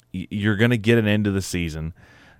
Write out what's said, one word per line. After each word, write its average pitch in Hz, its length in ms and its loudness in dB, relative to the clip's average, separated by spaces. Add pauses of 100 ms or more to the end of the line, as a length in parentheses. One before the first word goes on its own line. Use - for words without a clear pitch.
(140)
y-, 92 160 -8
you're 104 280 0
gonna 120 180 2
get 113 220 2
an 107 100 2
end 104 200 2
of 101 60 2
the 98 80 -2
season. 80 520 -6 (460)